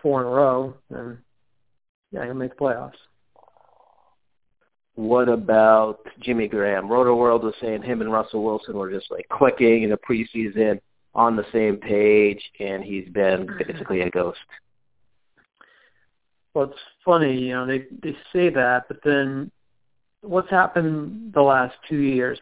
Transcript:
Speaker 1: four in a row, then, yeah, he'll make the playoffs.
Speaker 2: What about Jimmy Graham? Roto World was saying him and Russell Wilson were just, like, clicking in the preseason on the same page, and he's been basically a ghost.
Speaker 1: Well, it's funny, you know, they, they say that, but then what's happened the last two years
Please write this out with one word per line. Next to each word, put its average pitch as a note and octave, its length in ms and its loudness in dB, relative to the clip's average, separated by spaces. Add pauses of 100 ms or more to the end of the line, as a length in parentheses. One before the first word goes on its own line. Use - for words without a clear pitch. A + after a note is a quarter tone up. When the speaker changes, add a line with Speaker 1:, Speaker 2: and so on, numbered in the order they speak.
Speaker 1:
four C#3 200 0
in B2 60 -4
a - 20 -6
row, C3 460 0 (140)
then, B2 280 -14 (920)
yeah, E3 140 -10
he'll B2 100 -8
make B2+ 160 -8
the - 120 -8
playoffs. B2+ 300 -4 (2000)
Speaker 2:
What A#2+ 340 2
about A2 720 4 (200)
Jimmy A2+ 280 -2
Graham? G2+ 400 -2
Roto B2 280 4
World A#2 280 2
was G#2+ 180 -4
saying A2 200 -6
him A2+ 200 -6
and A2 100 -6
Russell G#2+ 320 -2
Wilson G#2+ 320 -4
were F#2+ 160 -6
just, G2 200 -10
like, F#2 180 -10
clicking A#2+ 540 4
in G#2+ 60 0
the G#2+ 80 0
preseason A2 800 -2 (360)
on A#2 200 4
the G#2 160 -4
same G#2+ 260 0
page, G#2 640 2 (180)
and G2 240 -8
he's G2 260 -10
been F#2+ 400 0 (180)
basically F2+ 340 -6
a F2+ 100 -2
ghost. F2+ 260 -4 (2250)
Speaker 1:
Well, C#3+ 120 0
it's C#3 140 -10 (240)
funny, D3+ 360 2
you B2+ 140 -4
know, B2+ 120 -4
they, C3+ 200 -4 (180)
they D#3 120 -8 (160)
say F3+ 180 2
that, B2 380 2
but - 160 -14
then C#3 460 -2 (720)
what's F#3 300 -2
happened F3 840 -2
the D3 80 4
last C3 340 2 (120)
two D#3 100 -4
years C3 440 -2